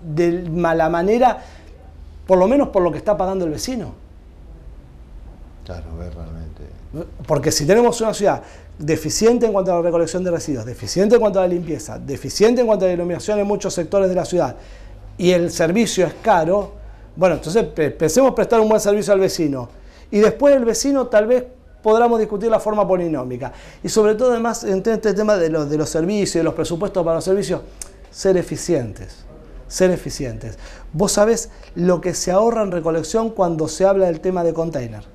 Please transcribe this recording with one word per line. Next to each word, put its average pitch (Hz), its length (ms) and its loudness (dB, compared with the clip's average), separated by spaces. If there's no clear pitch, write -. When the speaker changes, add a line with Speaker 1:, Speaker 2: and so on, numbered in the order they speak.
Speaker 1:
de 170 480 0
mala 165 380 0
manera, 208 500 2
por 185 120 6
lo 180 80 6
menos 269 220 4
por 190 140 2
lo 170 100 2
que 147 60 -6
está 208 180 0
pagando 190 280 -2
el 160 60 -2
vecino. 180 420 -8
Speaker 2:
Claro, 85 200 -12
ver 85 160 -12
realmente. 80 480 -14
Speaker 1:
Porque 147 240 0
si 143 160 -2
tenemos 233 340 4
una 220 140 0
ciudad 160 280 0
deficiente 160 680 0
en 214 60 0
cuanto 185 200 0
a 175 40 2
la 170 60 2
recolección 170 400 0
de 180 80 -2
residuos, 143 360 -4
deficiente 185 500 2
en 226 40 6
cuanto 196 200 2
a - 20 2
la 180 60 2
limpieza, 160 500 -6
deficiente 143 600 0
en 240 60 4
cuanto 202 180 2
a 185 40 4
la 180 60 2
iluminación 175 440 -2
en 202 80 0
muchos 202 280 -2
sectores 190 340 0
de 185 60 0
la 175 100 0
ciudad, 151 300 -2
y 180 120 4
el 175 200 2
servicio 175 560 2
es - 160 -6
caro, 185 500 2
bueno, 170 200 2
entonces 180 280 -2
pe-, 156 260 -2
pensemos 233 440 2
prestar 226 260 2
un 214 80 4
buen 214 120 4
servicio 208 320 0
al 196 80 4
vecino, 143 480 -2
y 202 80 0
después 220 360 4
el 262 100 2
vecino 262 420 0
tal 214 200 4
vez 247 180 2
podamos 226 380 4
discutir 208 300 -2
la 220 100 4
forma 214 260 0
polinómica. 135 680 -2
Y 190 60 -6
sobre 214 260 4
todo, 247 180 2
además, 226 300 -2
en 190 240 -2
este 214 280 0
tema 214 220 2
de 165 140 0
los, 156 180 -2
de 151 100 -2
los 151 100 -2
servicios, 185 520 -2
de 165 40 0
los 156 100 -2
presupuestos 175 480 -4
para 165 140 0
los 160 80 -4
servicios, 185 360 -2
ser 190 260 0
eficientes, 135 880 -4
ser 185 220 2
eficientes. 117 680 -8
Vos 185 200 0
sabés 226 360 2
lo 175 240 2
que 170 140 -4
se - 180 -4
ahorra 226 300 2
en 196 100 -2
recolección 170 580 -2
cuando 170 380 0
se - 160 0
habla 196 220 4
del 165 140 -2
tema 185 220 -2
de 165 100 2
container. 139 520 -6